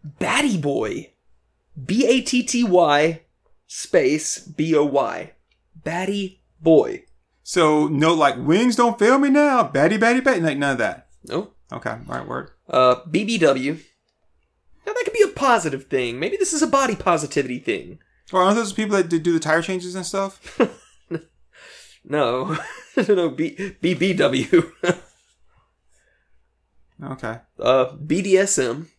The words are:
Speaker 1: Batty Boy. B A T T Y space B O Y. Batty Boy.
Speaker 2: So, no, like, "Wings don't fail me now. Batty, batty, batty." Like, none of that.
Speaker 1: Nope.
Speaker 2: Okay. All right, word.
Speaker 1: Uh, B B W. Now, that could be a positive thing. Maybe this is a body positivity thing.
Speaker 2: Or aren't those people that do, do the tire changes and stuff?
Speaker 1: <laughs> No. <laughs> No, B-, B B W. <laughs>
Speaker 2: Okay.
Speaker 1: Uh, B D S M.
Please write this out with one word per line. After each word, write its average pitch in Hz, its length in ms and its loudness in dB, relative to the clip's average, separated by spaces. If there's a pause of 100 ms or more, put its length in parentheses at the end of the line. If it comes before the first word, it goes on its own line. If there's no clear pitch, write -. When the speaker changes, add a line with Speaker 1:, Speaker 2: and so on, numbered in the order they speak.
Speaker 1:
Batty 208 560 -2
Boy. 117 540 -4 (720)
B 220 220 2
A 247 140 4
T 247 240 -2
T 240 180 -2
Y 165 600 4 (440)
space 151 720 0
B 156 380 -2
O 147 80 4
Y. 123 480 -2 (420)
Batty 185 680 -6 (180)
Boy. 156 440 4 (380)
Speaker 2:
So, 151 460 2
no, 156 260 2
like, 143 240 2
"Wings 202 380 2
don't 240 220 2
fail 247 200 4
me 285 120 2
now. 277 340 4
Batty, 160 320 0
batty, 233 240 2
batty." 254 200 0
Like, 151 180 -2
none 143 140 0
of 123 60 -4
that. 101 300 -4 (160)
Speaker 1:
Nope. 165 320 -8 (160)
Speaker 2:
Okay. - 180 -8
All 113 160 -10
right, 123 220 -10
word. 131 220 -10 (200)
Speaker 1:
Uh, 127 260 4 (140)
B 190 140 -2
B 226 140 -4
W. 139 340 2 (1120)
Now, 427 60 -6
that 480 120 -4
could - 100 -4
be 440 80 2
a 359 60 4
positive 165 600 -2
thing. 123 320 -4
Maybe 247 160 -4
this 415 160 -4
is 302 100 -2
a 302 60 0
body 262 260 0
positivity 147 640 -2
thing. 107 400 -6 (320)
Speaker 2:
Or 185 120 2
aren't 202 140 4
those 208 180 -4
people 208 240 -2
that 175 100 0
do, 170 100 0
do 170 140 0
the 160 80 0
tire 160 220 0
changes 180 320 -8
and 185 120 -8
stuff? - 600 -8
Speaker 1:
<laughs> - 40 -10 (1300)
No. 143 580 -2
<laughs> - 340 -10 (120)
No, 180 220 2
B-, 165 500 -6
B 175 140 0
B 180 180 0
W. 143 600 2 (100)
<laughs> - 0 - (2250)
Speaker 2:
Okay. 123 360 -12 (220)
Speaker 1:
Uh, 127 340 2
B 151 280 -4
D 185 140 4
S 190 220 2
M. 131 300 -4 (100)